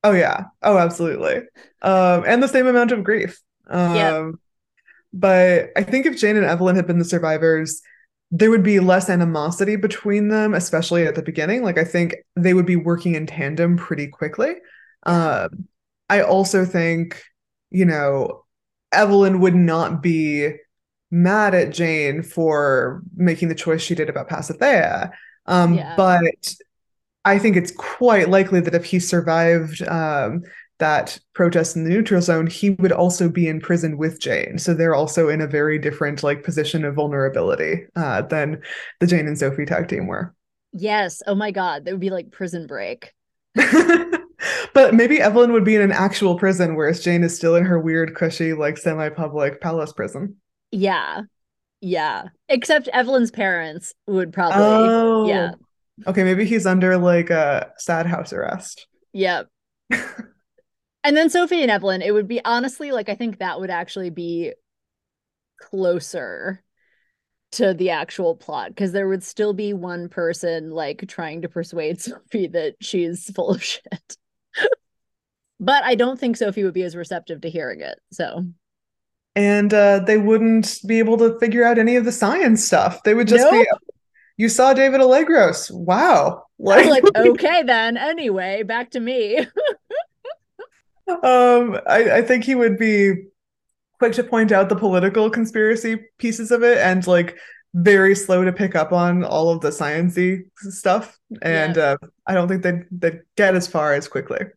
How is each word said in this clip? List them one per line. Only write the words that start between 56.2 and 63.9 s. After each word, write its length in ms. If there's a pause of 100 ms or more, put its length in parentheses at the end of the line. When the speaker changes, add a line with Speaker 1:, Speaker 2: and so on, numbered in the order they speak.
Speaker 1:
maybe 220
he's 200
under, 300
like, 320
a 480
sad 300
house 260
arrest. 540 (260)
Speaker 2:
Yep. 360 (420)
Speaker 1:
<laughs> 80 (1080)
Speaker 2:
And 120
then 140
Sophie 320
and 80
Evelyn, 300
it 120
would 160
be, 160
honestly, 480
like, 160
I 80
think 220
that 220
would 100
actually 400